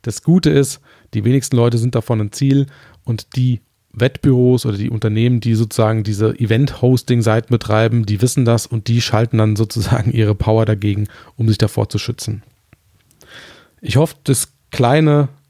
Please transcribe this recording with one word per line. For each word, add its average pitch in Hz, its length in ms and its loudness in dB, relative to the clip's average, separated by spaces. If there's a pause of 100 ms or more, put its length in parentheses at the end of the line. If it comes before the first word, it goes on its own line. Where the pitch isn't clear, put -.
Das - 180 -8
Gute 165 300 2
ist, 139 280 0 (360)
die 104 80 -2
wenigsten 127 320 0
Leute 117 240 2
sind 120 160 -2
davon 113 260 -2
ein 104 100 -6
Ziel 139 360 0 (360)
und - 320 -8
die 127 260 0 (340)
Wettbüros 123 680 2
oder 107 100 -2
die 104 140 -4
Unternehmen, 113 500 0
die 113 140 0
sozusagen 110 480 0
diese 107 380 -2
Event-Hosting-Seiten 120 1120 0
betreiben, 110 560 0
die 104 160 0
wissen 127 200 0
das 117 220 0
und 113 220 -6
die 117 140 2
schalten 117 360 0
dann 110 180 2
sozusagen 110 560 -2
ihre 107 220 0
Power 110 320 2
dagegen, 104 440 -2 (260)
um 113 120 0
sich 107 120 2
davor 110 300 -2
zu 107 100 -6
schützen. 107 420 -8 (1400)
Ich 156 160 -2
hoffe, 160 260 0
das - 300 -2 (180)
kleine 147 580 2 (200)